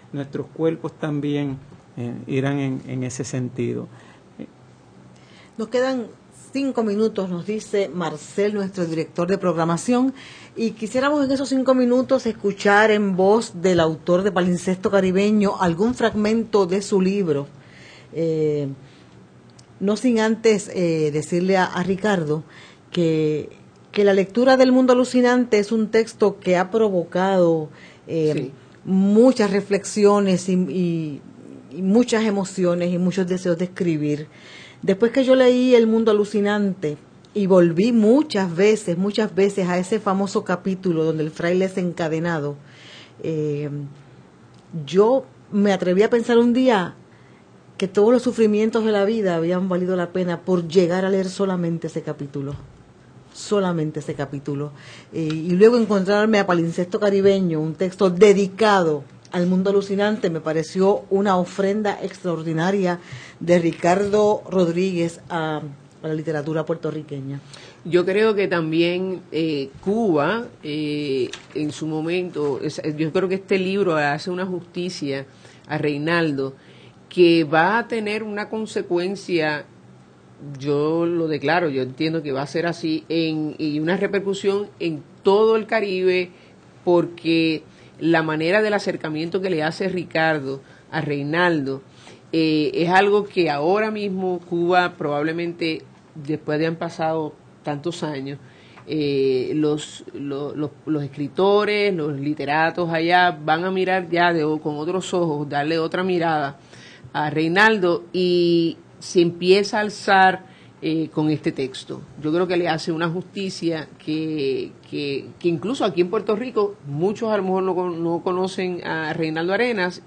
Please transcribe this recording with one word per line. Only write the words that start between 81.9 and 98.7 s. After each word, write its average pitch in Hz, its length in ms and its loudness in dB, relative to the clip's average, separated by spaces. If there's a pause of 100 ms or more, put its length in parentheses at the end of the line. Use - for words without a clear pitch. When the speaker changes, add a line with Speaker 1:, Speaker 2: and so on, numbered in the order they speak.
Speaker 3:
que 147 80 -6
va 131 100 -2
a 143 60 -6
ser 160 180 -4
así, 160 420 -4
en, 156 520 -2
y 151 200 -4
una 165 180 0
repercusión 196 680 -2 (140)
en 156 240 -6 (180)
todo 220 340 4
el 220 120 -2
Caribe, 185 640 0 (520)
porque 165 800 2 (380)
la 160 240 2
manera 160 400 0
del 214 100 0
acercamiento 170 680 -4
que 190 100 -4
le 156 100 -2
hace 165 280 -2
Ricardo 156 720 -2 (280)
a 156 120 -4
Reinaldo, 143 840 -2 (480)
eh, 156 420 2
es 165 160 0
algo 202 360 4
que 175 260 0
ahora 190 400 0
mismo 190 480 -4 (100)
Cuba 175 480 2
probablemente, 160 840 -4 (320)
después 151 420 -4
de 156 80 0
han 165 120 -4
pasado 160 580 -4 (260)
tantos 147 400 -8
años, 139 380 -6 (480)